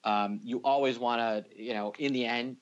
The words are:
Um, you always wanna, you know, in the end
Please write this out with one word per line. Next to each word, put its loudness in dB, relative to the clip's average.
Um, 2
you -4
always 4
wanna, 0
you -6
know, -2
in 0
the 0
end -2